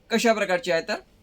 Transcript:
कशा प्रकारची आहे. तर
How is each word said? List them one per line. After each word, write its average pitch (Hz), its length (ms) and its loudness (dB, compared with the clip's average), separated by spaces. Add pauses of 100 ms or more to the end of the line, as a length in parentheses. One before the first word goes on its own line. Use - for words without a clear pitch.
(100)
कशा 226 220 2
प्रकारची 180 380 0
आहे. 165 180 0
तर 214 60 -2 (280)